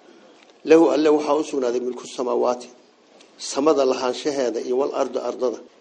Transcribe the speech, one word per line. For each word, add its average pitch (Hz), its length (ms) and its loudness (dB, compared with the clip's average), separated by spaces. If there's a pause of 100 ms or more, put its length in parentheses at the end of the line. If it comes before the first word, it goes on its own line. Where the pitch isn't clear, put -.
(640)
Lahu 156 260 8
Alle 151 180 2
waxaa 151 260 2
u 156 100 0
sugnaaday 123 360 -2
milku 123 260 -8
samaawaati, 123 600 -2 (720)
Samada 139 460 0
lahaanshaheeda 127 760 -2
iyo 127 180 -2
wal 139 160 -2
ardu 131 260 -4
ardada. 120 380 -4 (220)